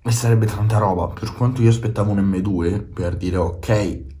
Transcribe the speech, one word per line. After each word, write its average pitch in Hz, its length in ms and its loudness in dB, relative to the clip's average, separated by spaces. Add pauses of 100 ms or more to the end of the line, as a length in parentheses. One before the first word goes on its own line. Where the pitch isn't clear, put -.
E 120 80 -2
sarebbe 117 340 2
tanta 107 320 0
roba, 95 300 0
per - 260 -8
quanto 127 300 0
io 113 80 8
aspettavo 107 400 0
un 101 80 2
M 98 240 2
due, 90 400 0
per 87 340 -4
dire, 92 220 -2
ok, 87 680 -2 (160)